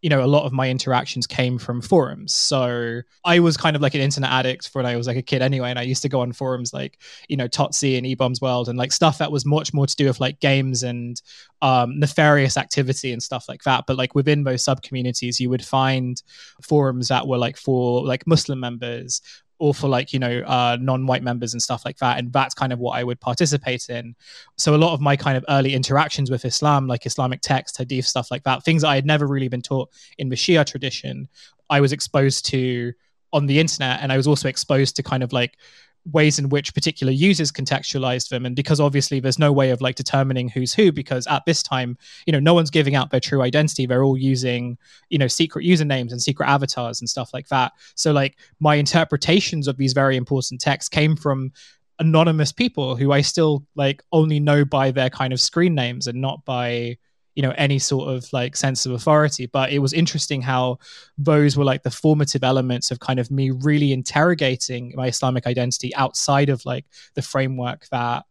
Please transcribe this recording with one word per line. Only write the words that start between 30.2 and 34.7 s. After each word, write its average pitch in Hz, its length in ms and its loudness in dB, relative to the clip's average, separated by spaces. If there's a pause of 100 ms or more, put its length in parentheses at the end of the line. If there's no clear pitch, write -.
the 127 80 -4
Shia 156 300 4
tradition, 135 640 -8 (400)
I 143 100 4
was 143 140 4
exposed 139 540 0
to 123 440 -2 (400)
on 147 140 2
the 139 140 4
internet. 135 420 0
And 139 100 -2
I 135 60 4
was 135 100 2
also 147 220 2
exposed 135 480 0